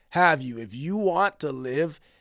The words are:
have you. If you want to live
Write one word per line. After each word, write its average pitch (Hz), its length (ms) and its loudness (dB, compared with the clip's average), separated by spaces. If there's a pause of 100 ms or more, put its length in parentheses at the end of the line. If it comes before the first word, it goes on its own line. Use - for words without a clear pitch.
have 170 320 4
you. 123 160 -8
If 110 180 -12
you 165 220 -4
want 190 420 0
to 143 140 -6
live 131 480 -4 (200)